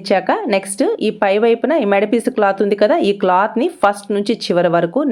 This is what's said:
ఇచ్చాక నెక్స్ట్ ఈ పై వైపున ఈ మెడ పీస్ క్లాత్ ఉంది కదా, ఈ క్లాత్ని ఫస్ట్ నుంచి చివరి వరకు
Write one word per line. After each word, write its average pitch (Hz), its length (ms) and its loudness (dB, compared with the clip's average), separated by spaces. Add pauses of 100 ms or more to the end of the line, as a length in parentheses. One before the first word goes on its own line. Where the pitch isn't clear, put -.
ఇచ్చాక 190 300 0 (240)
నెక్స్ట్ 196 280 -2 (240)
ఈ 214 40 0 (100)
పై 196 120 2 (120)
వైపున 233 280 0 (100)
ఈ - 100 0
మెడ 202 200 2
పీస్ 233 240 0
క్లాత్ 202 280 2
ఉంది 202 180 0
కదా, 254 140 2 (120)
ఈ - 20 2 (120)
క్లాత్ని 196 440 0 (160)
ఫస్ట్ 202 340 0
నుంచి 202 160 -2 (120)
చివరి 175 320 0
వరకు 170 240 0 (120)